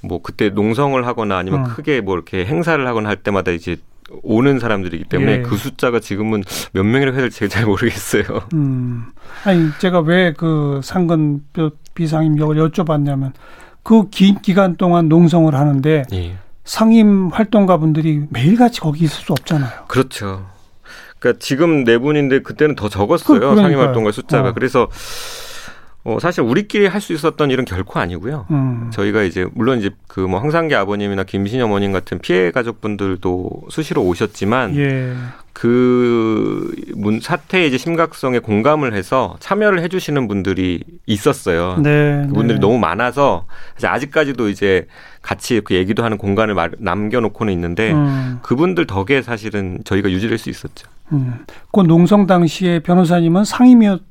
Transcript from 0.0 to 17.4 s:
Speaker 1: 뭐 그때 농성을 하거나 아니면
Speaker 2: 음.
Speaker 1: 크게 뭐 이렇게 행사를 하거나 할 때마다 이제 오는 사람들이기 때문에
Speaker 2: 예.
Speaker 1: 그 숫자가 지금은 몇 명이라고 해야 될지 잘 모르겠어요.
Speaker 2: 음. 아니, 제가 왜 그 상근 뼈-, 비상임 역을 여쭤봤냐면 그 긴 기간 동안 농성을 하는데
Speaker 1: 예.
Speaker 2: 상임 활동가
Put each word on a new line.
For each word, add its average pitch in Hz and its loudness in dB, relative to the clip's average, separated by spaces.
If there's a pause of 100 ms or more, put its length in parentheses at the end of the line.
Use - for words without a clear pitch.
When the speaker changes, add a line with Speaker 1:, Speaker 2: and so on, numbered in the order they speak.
Speaker 1:
뭐 87 -6
그때 - -2
농성을 117 0
하거나 110 -4
아니면 95 -2
Speaker 2:
음. 131 -2
Speaker 1:
크게 127 -2
뭐 95 -2
이렇게 90 -4
행사를 156 0
하거나 113 -2
할 101 -2
때마다 95 -2
이제 85 -4 (460)
오는 123 2
사람들이기 98 -4
때문에 - 0
Speaker 2:
예. 123 0
Speaker 1:
그 120 -4
숫자가 120 -2
지금은 107 -4 (300)
몇 95 0
명이라고 131 2
해야 135 -2
될지 104 -4
잘 101 -2
모르겠어요. 104 0 (280)
Speaker 2:
음. 127 -4 (400)
아니, 175 4 (100)
제가 180 2
왜 170 2
그 147 -2
상근 156 0 (100)
뼈-, 156 -2 (240)
비상임 156 0
역을 151 0
여쭤봤냐면 147 0 (500)
그 220 4
긴 196 4
기간 190 2
동안 170 2
농성을 160 6
하는데 143 2 (100)
Speaker 1:
예. 90 -4 (280)
Speaker 2:
상임 214 4
활동가 202 2